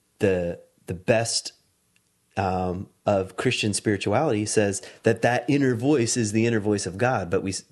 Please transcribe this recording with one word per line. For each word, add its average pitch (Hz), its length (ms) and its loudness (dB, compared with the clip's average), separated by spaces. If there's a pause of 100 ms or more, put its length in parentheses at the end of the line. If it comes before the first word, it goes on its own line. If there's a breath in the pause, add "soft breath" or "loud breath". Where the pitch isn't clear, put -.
(200)
the, 90 400 0 (280)
the - 60 -6
best, 113 600 -2 (840)
um, 92 500 -2 (180)
of 95 320 0
Christian 113 360 0
spirituality 107 720 0
says 101 340 0 (220 loud breath)
that 110 180 2
that 123 260 2
inner 139 280 2
voice 123 420 2
is 107 140 0
the 110 160 2
inner 113 120 2
voice 101 280 0
of 90 100 -8
God, 113 320 0
but 92 140 0
we, 98 100 -4 (180)